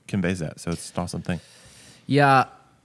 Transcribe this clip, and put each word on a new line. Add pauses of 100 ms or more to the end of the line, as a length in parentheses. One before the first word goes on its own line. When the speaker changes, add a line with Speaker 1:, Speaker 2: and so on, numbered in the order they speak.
Speaker 1:
conveys
that.
So
it's
an
awesome
thing. (640)
Speaker 2:
Yeah, (400)